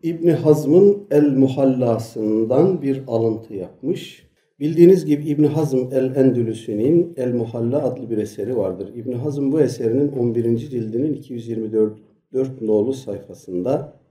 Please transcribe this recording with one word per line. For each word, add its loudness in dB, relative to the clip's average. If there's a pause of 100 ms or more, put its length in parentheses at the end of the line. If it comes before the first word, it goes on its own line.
İbn -2
Hazm'ın 4
El 4
Muhallası'ndan 0
bir -4
alıntı -2
yapmış. -10 (320)
Bildiğiniz 6
gibi -2
İbn 2
Hazm 0 (140)
El-Endülüsü'nün 0
El -2
Muhalla -2
adlı -6
bir -4
eseri -6
vardır. -4
İbn -10
Hazm -4
bu 2
eserinin 0
on -2
birinci 0
cildinin -4
iki -12
yüz -12
yirmi -8
dört 0 (360)
dört -4
nolu 0
sayfasında -6 (180)